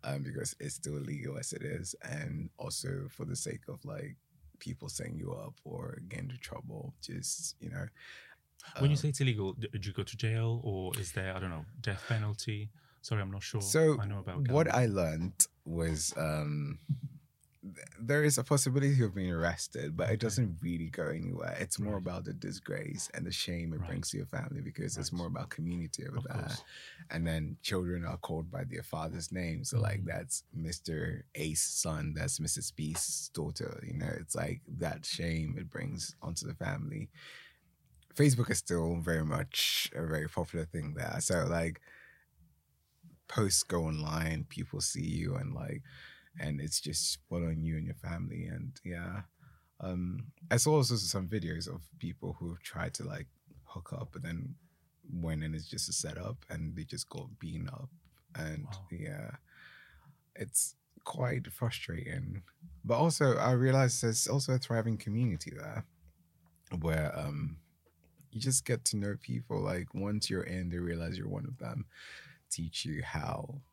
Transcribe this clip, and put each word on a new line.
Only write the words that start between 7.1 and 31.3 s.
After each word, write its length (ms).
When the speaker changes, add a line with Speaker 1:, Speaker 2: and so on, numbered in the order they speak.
Speaker 1:
you 80
know. 180
Speaker 2:
When 120
you 40
Speaker 1:
Um, 80
Speaker 2:
say 80
it's 100
illegal, 320
d-, 160
do 200
you 40
go 120
to 120
jail, 480
or 340
is 140
there, 240
I 20
don't 120
know, 160
death 260
penalty? 640
Sorry, 180
I'm 100
not 120
sure. 180
Speaker 1:
So 400
Speaker 2:
I 60
know 140
about 280
Speaker 1:
what 200
Speaker 2:
Ghana. 100
Speaker 1:
I 80
learned 600
was, 500
um, 600
th-, 240
there 240
is 140
a 60
possibility 600
of 100
being 180
arrested, 640
but 140
it 40
Speaker 2:
Okay. 20
Speaker 1:
doesn't 360
really 280
go 180
anywhere. 520
It's 180
more 160
Speaker 2:
Right. 80
Speaker 1:
about 220
the 80
disgrace 800
and 120
the 60
shame 400
it 80
Speaker 2:
Right. 100
Speaker 1:
brings 200
to 80
your 80
family, 340
because 360
it's 160
Speaker 2:
Right. 60
Speaker 1:
more 100
about 220
community 560
over 120
Speaker 2:
Of 60
Speaker 1:
there. 140
Speaker 2:
course. 240
Speaker 1:
And 160
then 360
children 420
are 120
called 340
by 140
their 200
father's 480
name. 320
So, 160
like, 220
Speaker 2:
Mm. 40
Speaker 1:
that's 460
Mister 720